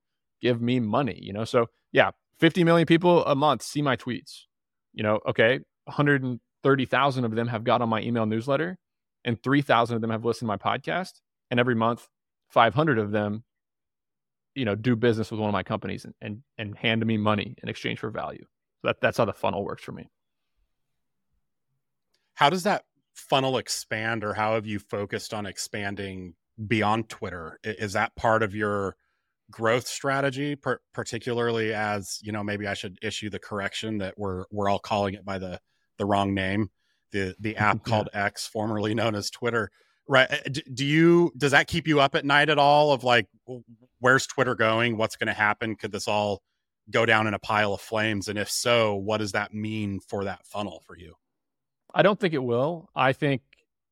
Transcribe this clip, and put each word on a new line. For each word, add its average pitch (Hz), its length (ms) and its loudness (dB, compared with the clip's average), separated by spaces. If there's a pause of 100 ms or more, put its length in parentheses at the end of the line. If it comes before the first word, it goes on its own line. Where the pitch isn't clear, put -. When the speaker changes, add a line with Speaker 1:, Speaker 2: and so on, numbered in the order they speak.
(440)
Speaker 1:
give 120 180 2
me 123 180 2
money, 110 400 0
you 98 140 -12
know? 110 120 -6
So 117 260 0 (200)
yeah, 110 200 4 (260)
fifty 165 260 4
million 165 220 6
people 170 400 6
a 143 80 2
month 139 300 2
see - 180 -6
my 135 140 2
tweets, - 480 -10 (500)
you 107 80 -10
know, 107 260 2
okay, 123 340 4 (260)
a 139 40 -16
hundred 143 300 2
and 123 180 -6 (220)
thirty 135 240 4
thousand 127 400 2
of 110 80 -2
them 117 140 -2
have 113 160 -4
got 120 180 2
on 117 80 0
my 110 120 0
email 117 260 0
newsletter 139 500 -2 (480)
and 117 180 -4
three 139 180 4
thousand 117 360 2
of 110 40 -2
them 113 80 -4
have 113 160 -4
listened 117 240 -2
to 104 80 -2
my - 0 -
podcast. 156 640 -4 (300)
And 123 80 2
every 123 160 2
month, 113 320 0 (420)
five 117 240 6
hundred 143 260 2
of 104 120 -2
them, 104 320 -2 (1120)
you 135 100 -2
know, 101 100 2
do 117 200 2
business 110 340 2
with 107 120 -6
one 107 80 0
of 104 40 0
my 92 100 0
companies 98 420 -6
and, 80 160 -18
and, 110 200 -12 (160)
and 104 200 -10
hand 113 280 0
me 113 120 2
money 107 440 0
in 113 80 -10
exchange 117 300 -8
for 117 100 -8
value. 73 360 -10 (360)
So 123 60 -4
that, 117 140 -2
that's 113 160 0
how 120 80 2
the 98 80 -4
funnel 101 300 -4
works - 200 -10
for - 80 -14
me. - 180 -18 (2250)
Speaker 2:
How 147 160 4
does 180 140 -2
that 190 220 -2 (280)
funnel 131 440 0
expand, 113 680 -4
or 104 100 -4
how 107 220 0
have 107 100 -4
you 104 140 -6
focused 104 540 -8
on 104 120 -8
expanding 98 880 -10 (320)
beyond 110 420 2
Twitter? 87 560 -12
I-, 110 60 -8
is 104 240 -6
that 110 220 -2
part 110 260 2
of 104 140 -2
your 104 400 -2 (560)
growth 113 360 0
strategy, 139 680 -4
per-, 127 240 -4 (140)
particularly 117 800 -2
as, 104 500 -4
you 104 80 -8
know, 107 120 -6
maybe 104 240 -6
I 101 60 -4
should 95 300 -10
issue 107 260 -8
the 95 100 -10
correction 104 600 -6
that 95 180 -6
we're, 92 340 -6
we're 104 160 -2
all 98 120 2
calling 101 340 -2
it 101 100 -14
by 98 140 -8
the, 90 220 -8 (380)
the 104 80 -2
wrong 101 280 2
name, 98 380 -2 (420)
the, 95 260 -4
the 107 160 -6
app 104 220 2
Speaker 1:
<laughs> - 80 -12
Yeah. 127 40 -8
Speaker 2:
called 107 240 0
X, 101 320 -4
formerly 107 480 -4
known 110 220 0
as 101 140 -6
Twitter. 117 420 -4 (340)
Right. 131 240 4
Uh, 147 80 -4 (140)
d-, 147 120 -8 (100)
do 131 120 -4
you, 165 520 4
does 135 160 2
that 156 140 4
keep 160 200 -4
you 147 140 4
up 139 140 2
at 143 100 -2
night 143 240 4
at 147 100 2
all 147 320 6
of, 123 140 0
like, 120 220 4 (200)
w-, 123 160 -16 (360)
where's 127 280 4
Twitter 127 280 0
going? 113 420 2
What's 107 180 -2
gonna 110 180 -4
happen? 107 440 0
Could 104 160 -8
this 104 160 -6
all 104 320 0 (500)
go 113 140 2
down 110 220 4
in 104 60 0
a 98 60 -4
pile 107 340 0
of 92 60 -4
flames? 107 480 -2
And 101 100 -6
if 101 140 -4
so, 113 440 2
what 104 240 -2
does 104 120 -4
that 104 220 -4
mean 107 480 -6
for 98 240 -6
that 92 200 -10
funnel 104 400 -10
for 87 120 -20
you? 85 160 -20 (800)
Speaker 1:
I - 80 2
don't 190 180 4
think 165 140 0
it 135 100 -2
will. 135 520 -2
I 135 180 4
think, 139 280 -2 (500)